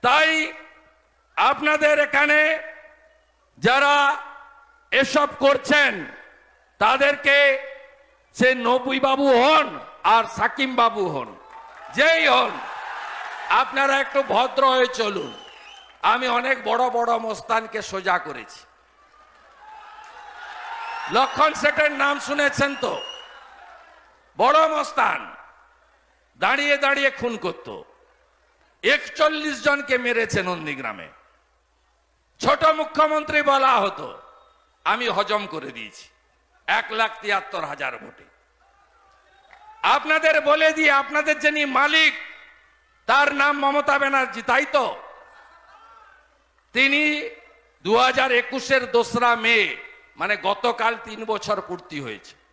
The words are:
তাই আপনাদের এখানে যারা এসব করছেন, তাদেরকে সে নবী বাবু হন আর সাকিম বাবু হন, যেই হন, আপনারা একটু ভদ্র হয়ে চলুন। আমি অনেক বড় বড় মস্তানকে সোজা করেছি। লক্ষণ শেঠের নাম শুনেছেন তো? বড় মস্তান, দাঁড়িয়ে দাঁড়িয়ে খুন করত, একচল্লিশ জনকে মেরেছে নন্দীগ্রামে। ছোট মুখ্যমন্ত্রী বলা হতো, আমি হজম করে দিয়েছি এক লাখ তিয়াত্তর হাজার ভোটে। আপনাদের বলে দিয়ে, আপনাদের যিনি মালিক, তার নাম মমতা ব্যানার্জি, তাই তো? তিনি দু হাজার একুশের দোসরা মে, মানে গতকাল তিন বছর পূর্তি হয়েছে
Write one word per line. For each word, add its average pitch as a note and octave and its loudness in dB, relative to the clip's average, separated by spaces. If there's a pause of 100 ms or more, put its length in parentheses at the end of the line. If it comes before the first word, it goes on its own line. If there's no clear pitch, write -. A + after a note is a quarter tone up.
তাই D#4 2 (800)
আপনাদের D4 2
এখানে D4 2 (1000)
যারা C#4+ 4 (760)
এসব C#4 2 (120)
করছেন, C4+ 2 (720)
তাদেরকে C#4 4 (720)
সে B3+ 4
নবী B3+ 0
বাবু C4+ 4
হন C#4+ 4 (240)
আর A3 6
সাকিম B3+ -4
বাবু A3+ 2
হন, B2 -6 (600)
যেই D#4+ 4
হন, C#3 2 (1000)
আপনারা C4+ 0
একটু C#4 -2
ভদ্র C4 0
হয়ে B3+ 2
চলুন। G3+ -6 (680)
আমি B3 0
অনেক B3 -2
বড় A#3 0
বড় A#3 -2
মস্তানকে A3 -4
সোজা F#3 -2
করেছি। B2 -14 (2500)
লক্ষণ C4+ 0
শেঠের D4+ 0
নাম C#4 -2
শুনেছেন C#4+ -2
তো? F3 -6 (1400)
বড় D4+ 4
মস্তান, A#3 -2 (1000)
দাঁড়িয়ে C#4 0
দাঁড়িয়ে C#4 2
খুন A#3 -6
করত, A2+ -10 (1000)
একচল্লিশ D4+ -2
জনকে C#4 0
মেরেছে A#3 -2
নন্দীগ্রামে। C3+ -8 (1300)
ছোট D4 2
মুখ্যমন্ত্রী D4+ 2
বলা C4+ 4
হতো, G3 -2 (640)
আমি A3+ 0
হজম G3+ -2
করে D#3+ -12
দিয়েছি A2 -18 (580)
এক G#3 0
লাখ A3 -4
তিয়াত্তর G3 -4
হাজার C#3+ -8
ভোটে। - -20 (1600)
আপনাদের D4+ 2
বলে D#4 2
দিয়ে, D#4 2
আপনাদের D4 0
যিনি D4+ 0
মালিক, D4 2 (920)
তার C#4+ 4
নাম C#4+ 2
মমতা C#4+ 0
ব্যানার্জি, C4+ -2
তাই B3+ 0
তো? B3+ -2 (1700)
তিনি D4 0 (540)
দু G#3 2
হাজার B3+ 2
একুশের B3 0
দোসরা A#3+ 2
মে, A3 0 (400)
মানে G3+ -4
গতকাল A3 -2
তিন A3 -12
বছর G#3 -4
পূর্তি F3 -12
হয়েছে A2 -14 (180)